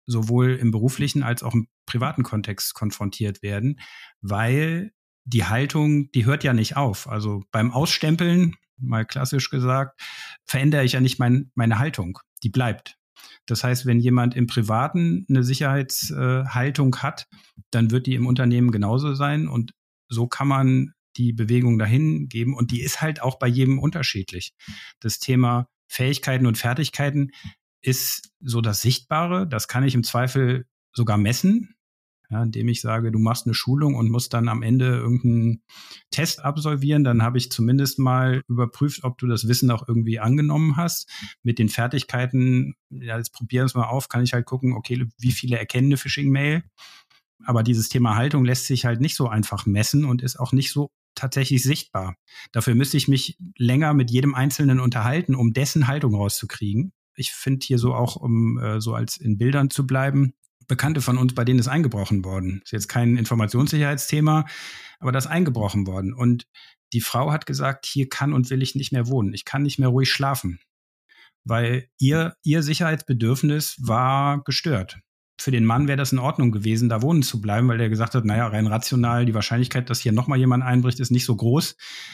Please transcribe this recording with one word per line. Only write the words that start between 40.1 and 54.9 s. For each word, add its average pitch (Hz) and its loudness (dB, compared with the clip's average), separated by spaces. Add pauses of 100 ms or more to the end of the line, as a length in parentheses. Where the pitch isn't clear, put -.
angenommen 147 2
hast. 170 -4 (320)
Mit 117 -2
den 110 2
Fertigkeiten, 127 0 (140)
ja, 120 -10
jetzt 117 -8
probieren 123 -2
wir 135 2
es - -4
mal 120 0
auf, 127 -4
kann 123 -2
ich 120 -2
halt 120 -2
gucken, 127 -2
okay, 123 -6 (120)
wie 123 -2
viele 120 -2
erkennen 123 0
eine 139 2
Phishing-Mail? 143 0 (840)
Aber 117 2
dieses 113 2
Thema 120 2
Haltung 139 2
lässt 127 0
sich 127 0
halt 117 0
nicht - 0
so 127 0
einfach 104 -2
messen 110 2
und 127 0
ist 127 -4
auch - -4
nicht 131 2
so 143 -2 (240)
tatsächlich 131 0
sichtbar. 98 -4 (360)
Dafür 120 0
müsste 139 2
ich 135 0
mich 135 0 (200)
länger 135 2
mit 123 4
jedem 131 2
Einzelnen 135 2
unterhalten, 127 0